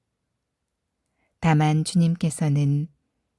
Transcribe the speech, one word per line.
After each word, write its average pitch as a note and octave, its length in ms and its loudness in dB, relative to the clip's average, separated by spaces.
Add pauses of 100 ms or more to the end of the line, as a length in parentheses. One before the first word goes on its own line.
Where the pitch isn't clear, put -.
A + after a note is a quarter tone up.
(1400)
다만 D#3 420 2
주님께서는 D3+ 1040 -2 (520)